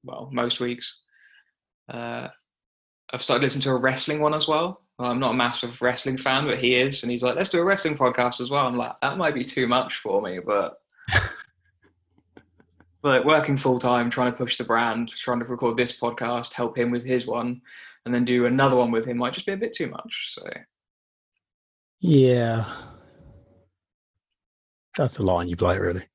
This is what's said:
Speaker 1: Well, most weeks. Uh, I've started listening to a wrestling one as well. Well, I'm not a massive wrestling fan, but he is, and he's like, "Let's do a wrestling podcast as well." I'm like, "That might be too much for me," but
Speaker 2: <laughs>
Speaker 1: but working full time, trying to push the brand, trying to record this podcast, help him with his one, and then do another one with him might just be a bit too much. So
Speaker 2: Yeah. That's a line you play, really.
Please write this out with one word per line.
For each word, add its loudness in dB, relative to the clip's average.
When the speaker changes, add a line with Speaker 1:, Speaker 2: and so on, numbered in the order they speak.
Speaker 1:
Well, -12
most -2
weeks. -6
Uh, -10
I've -2
started 4
listening 0
to 0
a 2
wrestling 0
one 2
as 0
well. -2
Well, -2
I'm 0
not 2
a 0
massive -2
wrestling 0
fan, 0
but 0
he 4
is, 4
and -2
he's -2
like, 2
"Let's -2
do 2
a 2
wrestling 2
podcast 2
as -6
well." 2
I'm -2
like, -4
"That -2
might 0
be -4
too 0
much 0
for -2
me," -6
but -2
Speaker 2:
<laughs> -10
Speaker 1:
but 4
working 4
full 2
time, 2
trying 0
to -8
push -4
the -6
brand, 0
trying -4
to -6
record -2
this -2
podcast, -4
help -4
him 2
with -2
his 0
one, -4
and -2
then 4
do 4
another 4
one 4
with 0
him -4
might -2
just -10
be -4
a -4
bit -4
too -4
much. -12
So -12
Speaker 2:
Yeah. 4
That's 0
a -2
line 2
you -4
play, 2
really. -2